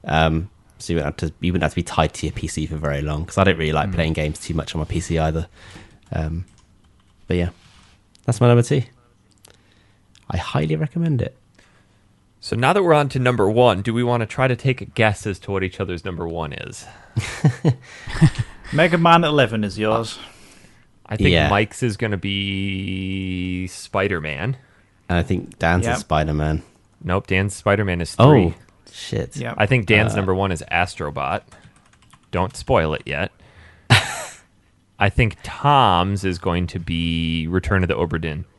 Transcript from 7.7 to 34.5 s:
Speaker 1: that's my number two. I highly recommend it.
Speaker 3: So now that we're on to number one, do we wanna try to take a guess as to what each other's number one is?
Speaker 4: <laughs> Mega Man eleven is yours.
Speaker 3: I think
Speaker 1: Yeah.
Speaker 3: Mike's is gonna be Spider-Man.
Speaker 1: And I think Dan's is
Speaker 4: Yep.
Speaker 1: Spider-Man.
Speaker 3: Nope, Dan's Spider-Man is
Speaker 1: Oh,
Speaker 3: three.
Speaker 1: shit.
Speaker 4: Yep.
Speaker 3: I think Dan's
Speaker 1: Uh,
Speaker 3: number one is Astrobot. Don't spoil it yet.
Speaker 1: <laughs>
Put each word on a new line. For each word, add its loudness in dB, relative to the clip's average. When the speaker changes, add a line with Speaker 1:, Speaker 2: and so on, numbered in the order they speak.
Speaker 1:
that's -2
my 6
number 6
two. 0
I -4
highly -2
recommend -2
it. -8
Speaker 3:
So -6
now 2
that 2
we're 4
on 4
to -2
number 2
one, 4
do -2
we 0
wanna 0
try -2
to 0
take -2
a -12
guess 0
as -4
to -10
what 0
each -6
other's -6
number -6
one -6
is? -14
Speaker 4:
<laughs> 4
Mega 4
Man 6
eleven 2
is -6
yours. 0
Speaker 3:
I -6
think 4
Speaker 1:
Yeah. 4
Speaker 3:
Mike's 0
is -2
gonna -2
be -4
Spider-Man. -4
Speaker 1:
And 2
I 2
think -4
Dan's 2
is -2
Speaker 4:
Yep. -2
Speaker 1:
Spider-Man. 0
Speaker 3:
Nope, -2
Dan's 0
Spider-Man 0
is -6
Speaker 1:
Oh, 8
Speaker 3:
three. 6
Speaker 1:
shit. -8
Speaker 4:
Yep. -8
Speaker 3:
I 4
think 2
Dan's 4
Speaker 1:
Uh, -2
Speaker 3:
number 0
one 0
is -4
Astrobot. -2
Don't -2
spoil 0
it -6
yet. -6
Speaker 1:
<laughs> -20